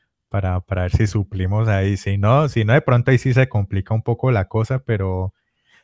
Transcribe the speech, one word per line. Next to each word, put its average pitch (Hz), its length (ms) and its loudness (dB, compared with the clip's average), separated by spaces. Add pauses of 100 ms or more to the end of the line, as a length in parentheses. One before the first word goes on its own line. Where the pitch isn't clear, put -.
(280)
para, 92 320 -2
para 92 220 -4
ver 90 100 -2
si 110 160 2
suplimos 101 600 -2
ahí. 98 280 0
Si 98 200 -4
no, 123 320 2
si 113 160 0
no, 113 100 2
de 156 80 4
pronto 123 280 2
ahí 127 80 4
sí 127 160 -2
se 131 140 4
complica 98 460 -2
un 113 80 -2
poco 120 280 -2
la 101 160 0
cosa, 113 340 -2
pero, 95 540 -4 (500)